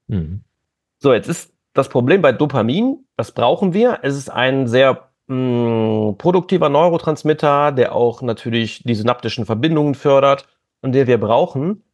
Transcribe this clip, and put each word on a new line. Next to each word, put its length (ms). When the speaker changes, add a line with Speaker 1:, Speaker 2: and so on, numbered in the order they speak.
Speaker 1:
Mhm. 340
Speaker 2:
So, 140
jetzt 160
ist 240
das 160
Problem 340
bei 100
Dopamin, 720
das 160
brauchen 420
wir. 280
Es 140
ist 140
ein 380
sehr, 420
mm, 920
produktiver 520
Neurotransmitter, 1040
der 220
auch 280
natürlich 640
die 100
synaptischen 520
Verbindungen 500
fördert 500
und 120
der 160
wir 100
brauchen. 640